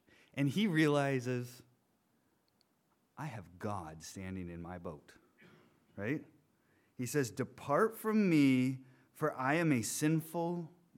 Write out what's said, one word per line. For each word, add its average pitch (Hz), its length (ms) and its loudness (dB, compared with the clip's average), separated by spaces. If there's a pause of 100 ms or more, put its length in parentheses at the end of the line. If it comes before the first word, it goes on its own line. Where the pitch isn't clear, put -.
(340)
and 139 140 2
he 196 180 2
realizes, 139 960 2 (1500)
"I 143 100 -8
have 113 180 -10 (160)
God 82 420 -6
standing 92 460 -8
in 85 120 -10
my 87 180 -10
boat," 85 340 -12 (840)
right? 117 260 -4 (760)
He 127 80 -6
says, 135 240 0
"Depart 170 680 0
from 214 320 2
me, 135 520 4 (340)
for - 240 -4
I 131 160 0
am 165 160 4
a 120 120 4
sinful 160 920 -2 (260)